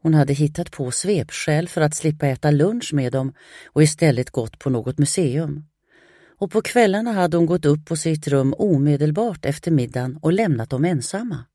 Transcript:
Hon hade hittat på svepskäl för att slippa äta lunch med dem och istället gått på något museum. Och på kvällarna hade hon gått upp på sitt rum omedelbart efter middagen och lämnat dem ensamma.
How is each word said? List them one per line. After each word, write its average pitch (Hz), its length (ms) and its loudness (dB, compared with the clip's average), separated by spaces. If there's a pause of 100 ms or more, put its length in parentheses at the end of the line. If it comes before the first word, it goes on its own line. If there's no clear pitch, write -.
Hon 165 120 2
hade 147 200 4
hittat 151 380 -2
på 127 200 -6
svepskäl 165 760 -2
för - 140 -2
att 151 140 0
slippa 151 320 -2
äta 139 240 0
lunch 185 420 0
med 131 180 0
dem 135 220 -4 (320)
och - 180 2
istället 151 460 2
gått - 300 -6
på 143 100 -4
något 127 280 -2
museum. 147 680 -2 (760)
Och 196 120 -6
på 220 100 0
kvällarna 226 500 2
hade 180 260 0
hon 170 80 4
gått 165 200 0
upp 151 200 2
på 165 100 -4
sitt 156 320 -4
rum 139 300 2
omedelbart 151 880 0
efter 143 260 -4
middagen 127 500 -2
och 160 120 0
lämnat 160 360 0
dem 147 160 -2
ensamma. 180 680 -4